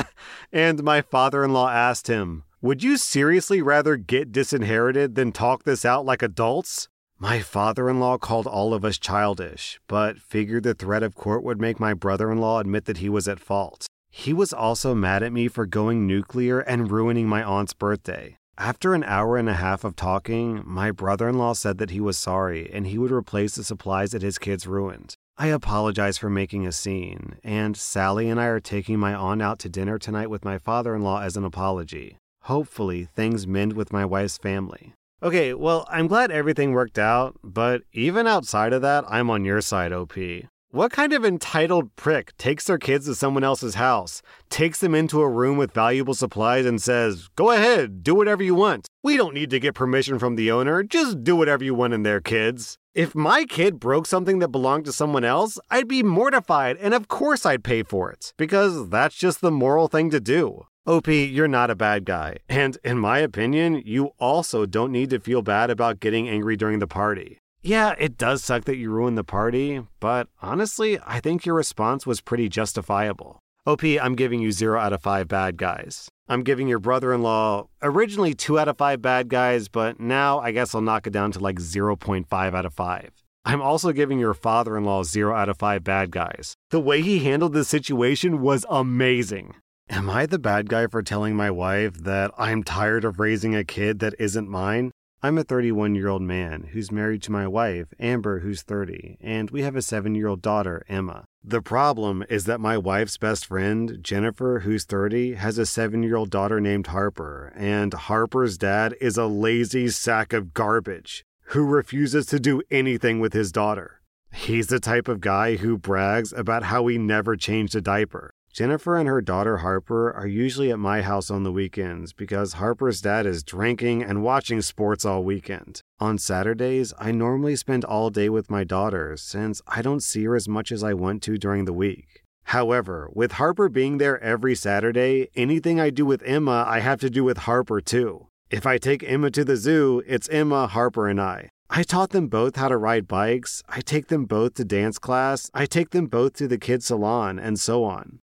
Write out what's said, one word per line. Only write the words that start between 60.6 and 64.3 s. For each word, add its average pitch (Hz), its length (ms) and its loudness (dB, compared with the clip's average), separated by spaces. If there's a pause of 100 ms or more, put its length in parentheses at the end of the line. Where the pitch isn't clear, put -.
O 165 160 4
P, 151 240 4
you're 139 240 2
not 123 220 4
a 110 40 0
bad 104 300 2
guy, 87 320 -4 (140)
and 135 340 2
in 123 140 0
my 113 220 2
opinion, 147 640 2
you 131 220 0 (100)
also 127 480 2